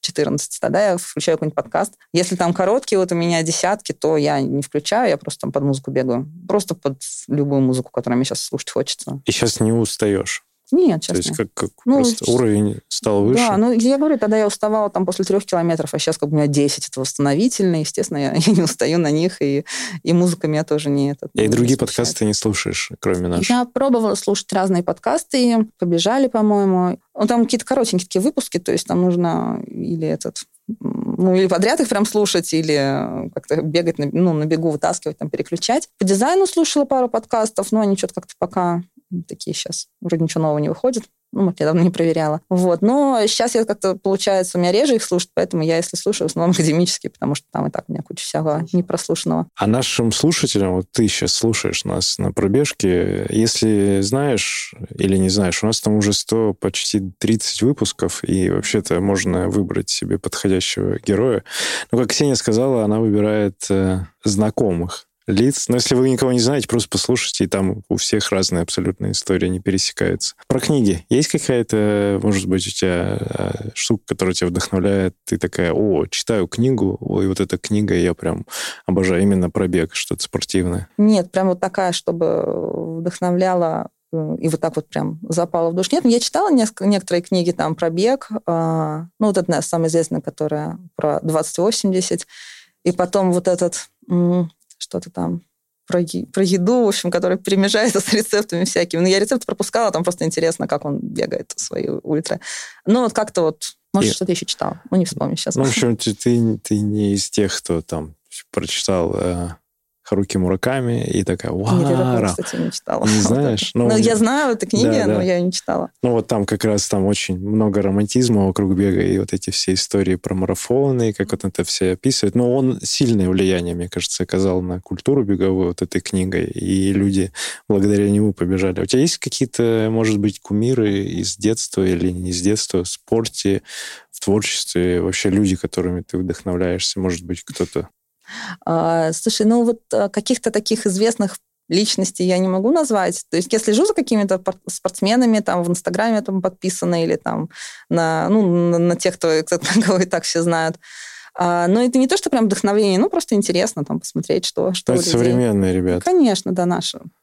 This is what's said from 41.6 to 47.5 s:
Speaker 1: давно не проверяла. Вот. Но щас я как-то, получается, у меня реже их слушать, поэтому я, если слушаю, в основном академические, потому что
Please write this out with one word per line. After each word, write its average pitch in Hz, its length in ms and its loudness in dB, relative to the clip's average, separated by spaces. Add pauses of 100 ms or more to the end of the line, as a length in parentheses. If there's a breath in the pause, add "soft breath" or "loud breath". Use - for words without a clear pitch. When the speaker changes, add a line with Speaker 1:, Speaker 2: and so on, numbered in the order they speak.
Speaker 1:
давно 160 160 4
не 180 80 4
проверяла. 160 580 0
Вот. 180 320 2
Но 262 460 4
щас 233 260 0
я 226 120 2
как-то, 208 300 -2
получается, 190 600 0
у 180 40 2
меня 175 100 2
реже 247 240 4
их 220 80 0
слушать, 180 320 -2
поэтому 175 260 0
я, 160 160 2
если 175 200 -4
слушаю, 196 300 -2
в - 40 -4
основном 170 200 2
академические, 170 600 0
потому 143 240 -4
что - 160 -10